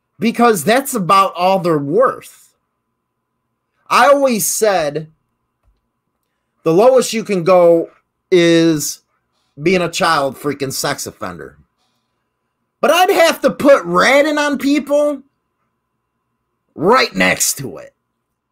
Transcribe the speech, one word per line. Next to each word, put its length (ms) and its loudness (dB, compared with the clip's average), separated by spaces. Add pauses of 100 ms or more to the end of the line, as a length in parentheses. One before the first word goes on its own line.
(180)
because 460 0
that's 300 0
about 400 0
all 260 0
they're 180 0
worth. 760 -4 (1300)
I 200 4
always 380 2
said 640 -2 (1500)
the 100 0
lowest 400 4
you 100 -6
can 180 -4
go 480 4 (400)
is 680 0 (640)
being 180 0
a 80 -4
child 480 -2
freaking 360 -8
sex 340 -8
offender. 500 -16 (1300)
But 80 2
I'd 200 2
have 300 0
to 100 0
put 340 4
ratting 520 0
on 220 -4
people 640 -2 (1600)
right 360 0
next 440 -2
to 200 -14
it. 140 -20 (600)